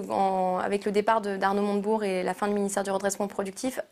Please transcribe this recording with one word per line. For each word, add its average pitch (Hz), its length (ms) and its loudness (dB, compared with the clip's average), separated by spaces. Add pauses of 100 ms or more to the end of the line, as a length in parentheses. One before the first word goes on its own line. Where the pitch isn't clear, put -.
(100)
en, 190 480 2
avec 202 260 -2
le 208 80 0
départ 214 300 2
de, 202 160 -4
d'Arnaud 196 240 2
Montebourg 208 420 0
et 185 180 0
la 185 120 -2
fin 202 140 -2
du 208 60 0
ministère 202 280 0
du 196 80 -4
redressement 196 380 0
productif, 202 520 -6 (120)